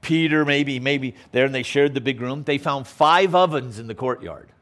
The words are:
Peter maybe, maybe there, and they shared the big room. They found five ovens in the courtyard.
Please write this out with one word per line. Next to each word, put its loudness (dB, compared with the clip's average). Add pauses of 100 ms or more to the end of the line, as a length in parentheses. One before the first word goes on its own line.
Peter 2
maybe, 0
maybe -2 (160)
there, 4
and -4
they -4
shared 2
the -2
big -4
room. -8
They -2
found -6
five 4
ovens 2
in -14
the -8
courtyard. -8 (120)